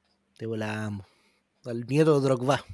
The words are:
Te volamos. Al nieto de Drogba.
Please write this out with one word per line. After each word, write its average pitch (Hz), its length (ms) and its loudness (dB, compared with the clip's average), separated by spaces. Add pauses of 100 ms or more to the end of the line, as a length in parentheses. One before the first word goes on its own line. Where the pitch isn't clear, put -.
(360)
Te 113 100 -10
volamos. 107 600 -6 (580)
Al 120 220 -8
nieto 147 340 4
de 135 60 2
Drogba. 127 480 0